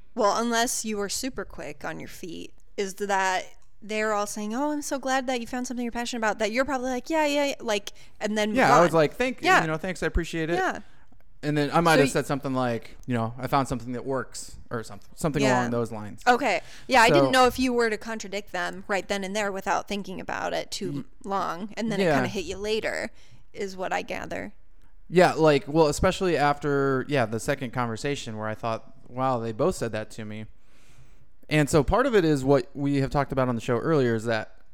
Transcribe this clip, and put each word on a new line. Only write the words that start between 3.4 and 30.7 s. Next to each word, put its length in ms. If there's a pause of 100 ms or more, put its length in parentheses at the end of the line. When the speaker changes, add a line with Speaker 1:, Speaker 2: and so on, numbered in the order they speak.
Speaker 1:
they're 320
all 140
saying, 280
"Oh, 180
I'm 100
so 160
glad 300
that 120
you 60
found 200
something 180
you're 80
passionate 280
about," 200
that 100
you're 140
probably 260
like, 200
"Yeah, 160
yeah, 200
yeah," 140
like, 320 (280)
and 160
then 140
move 80
Speaker 2:
Yeah, 180
I 60
was 80
Speaker 1:
on. 60
Speaker 2:
like, 180
"Thank, 260
Speaker 1:
Yeah. 220
Speaker 2:
you 60
know, 80
thanks, 260
I 40
appreciate 440
it." 60
Speaker 1:
Yeah. 240 (640)
Speaker 2:
And 120
then 160
I 80
might 140
Speaker 1:
So 60
Speaker 2:
have 80
Speaker 1:
y- 40
Speaker 2:
said 140
something 280
like, 420 (100)
you 80
know, 240
"I 80
found 220
something 240
that 120
works," 520 (140)
or 120
something, 320
something 280
Speaker 1:
Yeah. 180
Speaker 2:
along 100
those 220
lines. 340
Speaker 1:
Okay. 340 (280)
Yeah, 140
I 60
Speaker 2:
So 60
Speaker 1:
didn't 160
know 160
if 120
you 140
were 160
to 80
contradict 560
them 360
right 180
then 160
and 140
there 160
without 340
thinking 340
about 320
it 200
too 200
Speaker 2:
Y- 120 (200)
Speaker 1:
long, 520
and 160
then 80
it 40
Speaker 2:
Yeah. 100
Speaker 1:
kinda 140
hit 160
you 140
later, 520 (420)
is 240
what 160
I 100
gather. 500 (560)
Speaker 2:
Yeah, 260
like, 340
well, 180
especially 500
after, 720
yeah, 180
the 140
second 320
conversation 640
where 120
I 60
thought, 380 (160)
"Wow, 300
they 140
both 240
said 160
that 200
to 120
me." 220 (1040)